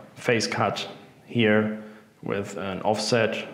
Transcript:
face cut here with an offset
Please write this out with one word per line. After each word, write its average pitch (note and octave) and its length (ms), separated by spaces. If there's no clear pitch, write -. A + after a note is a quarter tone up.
face A2+ 320
cut - 420
here G#2+ 560
with - 340
an F#2+ 260
offset G#2+ 720